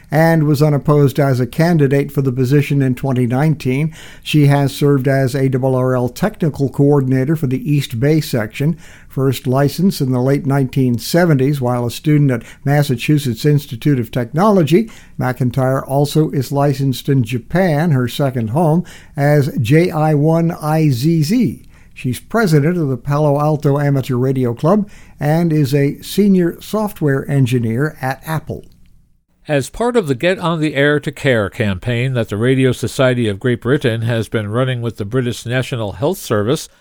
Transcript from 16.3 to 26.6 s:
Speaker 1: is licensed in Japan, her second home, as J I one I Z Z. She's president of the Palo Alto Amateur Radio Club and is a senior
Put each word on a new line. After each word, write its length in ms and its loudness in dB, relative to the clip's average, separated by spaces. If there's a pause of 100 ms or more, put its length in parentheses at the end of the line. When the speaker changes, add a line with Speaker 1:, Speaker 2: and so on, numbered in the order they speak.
Speaker 1:
is 200 -4
licensed 560 0
in 160 2
Japan, 680 0
her 180 0
second 400 -2
home, 380 0 (280)
as 460 2
J 300 4
I 240 0
one 380 2
I 360 0
Z 360 2
Z. 420 -2 (260)
She's 280 -6
president 580 2
of 100 -2
the 80 -2
Palo 420 0
Alto 400 0
Amateur 380 0
Radio 380 0
Club 340 0 (300)
and 340 0
is 220 0
a 260 0
senior 600 0